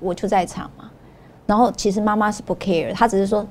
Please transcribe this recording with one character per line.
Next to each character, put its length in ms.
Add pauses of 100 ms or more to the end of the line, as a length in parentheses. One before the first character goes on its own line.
我 120
就 140
在 180
场 320
嘛。 140 (540)
然 120
后 140
其 180
实 120
妈 120
妈 160
是 140
不 140
care， 360
她 140
只 100
是 80
说 260